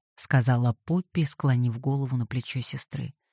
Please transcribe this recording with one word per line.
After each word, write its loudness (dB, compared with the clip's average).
сказала 2
Поппи, -2
склонив 0
голову -2
на -2
плечо -6
сестры, — -8